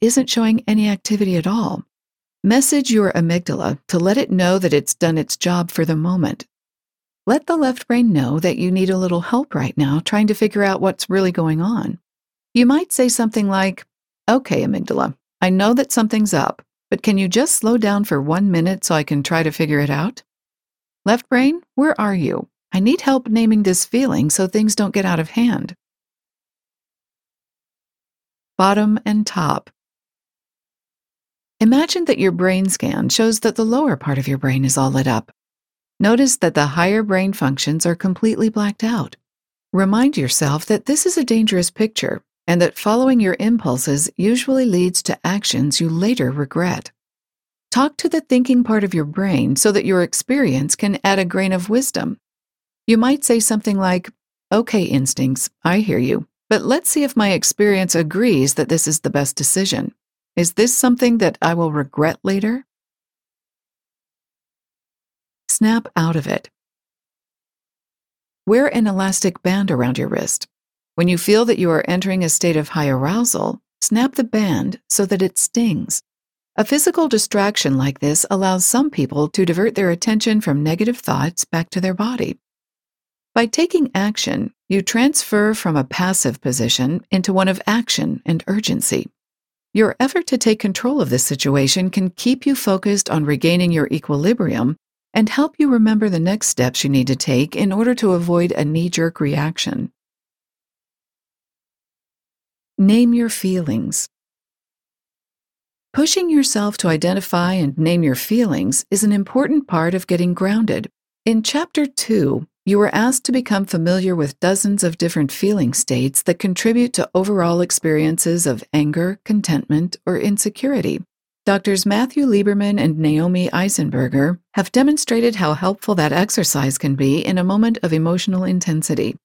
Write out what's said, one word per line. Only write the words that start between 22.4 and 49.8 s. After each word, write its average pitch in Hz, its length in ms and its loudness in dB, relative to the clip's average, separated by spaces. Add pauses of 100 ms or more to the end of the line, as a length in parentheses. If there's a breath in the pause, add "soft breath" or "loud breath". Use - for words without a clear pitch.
I 185 80 0
need 247 220 2
help 262 260 0
naming 220 360 2
this - 200 0
feeling 233 460 0
so 190 180 0
things 214 280 0
don't 202 180 -2
get 196 100 0
out 180 160 0
of 160 120 -6
hand." 233 440 0 (2750)
Bottom 208 480 2
and 214 200 0
top. - 460 -4 (1900)
Imagine 302 460 2
that - 140 0
your 185 120 2
brain 185 380 0
scan - 400 -2
shows 226 300 0
that 233 160 0
the 226 100 0
lower 240 320 0
part 139 200 -2
of 135 100 -4
your 135 100 -2
brain 135 260 0
is 135 140 0
all 135 140 2
lit 135 160 0
up. 117 240 -2 (680)
Notice 240 380 4
that 170 160 0
the 147 140 2
higher 180 360 0
brain 190 300 0
functions 143 520 -2
are 170 100 0
completely 214 540 0
blacked 208 340 -4
out. 220 340 -4 (560)
Remind 214 420 2
yourself 147 520 0
that 214 180 0
this 302 200 0
is 359 120 0
a 311 60 2
dangerous 220 480 0
picture - 500 -4 (260)
and 175 140 2
that - 160 0
following 247 420 2
your 190 200 2
impulses 147 760 0
usually 254 500 0
leads 180 380 0
to - 220 -4
actions 147 560 0
you 165 80 0
later 165 420 0
regret. 147 600 -4 (800)
Talk 277 260 0
to - 100 -4
the 320 140 0
thinking 247 420 2
part 220 200 2
of 185 100 -2
your 160 120 0
brain 156 500 0
so - 160 2
that 196 140 0